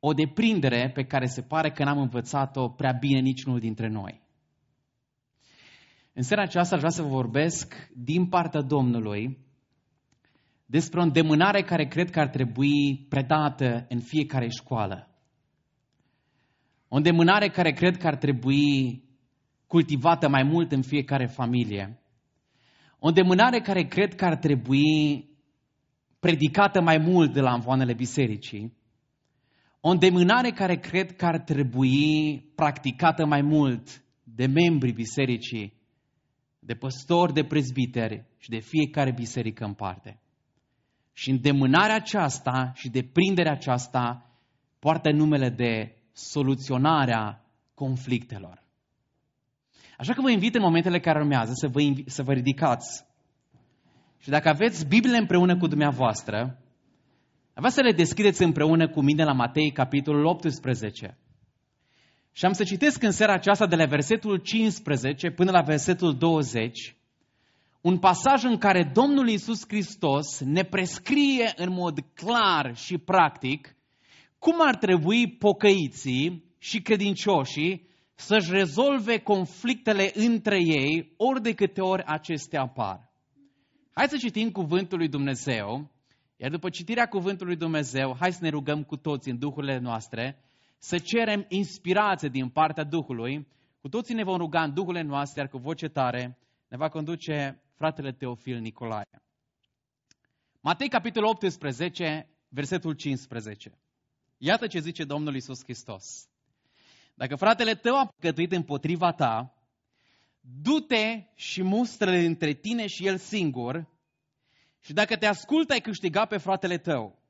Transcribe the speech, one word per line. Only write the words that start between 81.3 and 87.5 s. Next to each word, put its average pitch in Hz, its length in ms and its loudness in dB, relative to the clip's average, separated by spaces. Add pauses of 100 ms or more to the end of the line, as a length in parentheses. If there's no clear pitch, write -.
de 220 120 -2
câte 190 260 -2
ori 190 260 -2
acestea 156 540 -6
apar. 117 500 -6 (800)
Hai 254 160 0
să 294 80 -4
citim 226 340 -4
Cuvântul 180 480 -2
lui 165 100 -2
Dumnezeu, 135 840 -4 (460)
iar 135 140 -8
după 175 180 -6
citirea 226 400 -2
Cuvântului 190 440 -4